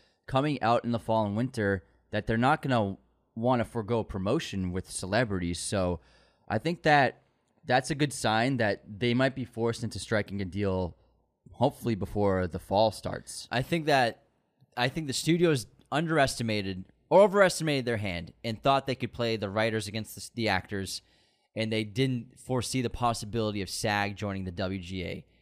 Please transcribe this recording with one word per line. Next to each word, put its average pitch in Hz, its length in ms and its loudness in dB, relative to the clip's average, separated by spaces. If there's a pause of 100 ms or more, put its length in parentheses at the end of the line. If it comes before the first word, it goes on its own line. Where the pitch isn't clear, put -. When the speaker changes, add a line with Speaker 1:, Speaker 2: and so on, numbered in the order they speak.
(260)
Speaker 1:
coming 139 360 0
out 117 220 2
in 120 80 0
the 117 60 0
fall 110 280 0
and 101 100 -2
winter 107 480 0 (260)
that 104 160 -2
they're 113 100 2
not 131 240 2
gonna 113 360 0 (400)
wanna 117 280 2
forgo 113 380 -2
promotion 98 720 -2
with 92 180 -6
celebrities. 95 680 -2
So 90 400 -2 (480)
I 104 100 0
think 165 240 -4
that 147 380 4 (440)
that's 127 260 0
a 160 40 0
good 139 180 0
sign 117 460 2
that 107 240 0 (160)
they 120 160 2
might 131 200 2
be 131 100 -6
forced 117 400 -2
into 104 140 -8
striking 101 440 -2
a - 20 -2
deal, 92 520 -2 (560)
hopefully - 420 0
before 95 520 0
the 90 120 -8
fall 104 320 2
starts. - 600 -10
Speaker 2:
I 123 120 0
think 160 240 -2
that, 131 360 4 (540)
I 123 120 2
think 156 180 -4
the 131 60 -4
studios 160 540 2 (240)
underestimated 117 920 0 (260)
or 185 120 10
overestimated 175 640 4
their 117 140 0
hand 87 340 -6 (100)
and 113 200 -6
thought 135 240 2
they 131 80 -2
could 120 180 -6
play 117 240 -2
the 101 140 -4
writers 110 360 0
against 107 280 -10
the - 60 -14
s-, - 140 -14
the 113 140 0
actors, 95 540 -2 (520)
and 110 160 -2
they 110 140 0
didn't 123 560 -2
foresee 127 400 -2
the 117 100 -2
possibility 110 720 -2
of 90 60 -6
sag 104 480 -2
joining 98 280 -6
the 92 60 -6
W 92 300 -6
G 90 240 -8
A. 90 200 -10 (180)